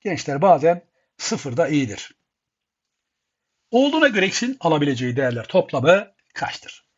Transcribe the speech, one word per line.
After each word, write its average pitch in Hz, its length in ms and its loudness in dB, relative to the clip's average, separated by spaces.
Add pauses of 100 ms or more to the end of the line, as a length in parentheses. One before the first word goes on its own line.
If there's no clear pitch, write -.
Gençler 147 420 -6
bazen 175 420 4 (320)
sıfır 139 400 -8
da 165 120 0
iyidir. 135 460 -4 (1600)
Olduğuna 285 380 4
göre 202 180 0
x'in 240 340 -4
alabileceği 143 560 0
değerler 120 320 -4
toplamı 175 640 2 (220)
kaçtır? - 640 -12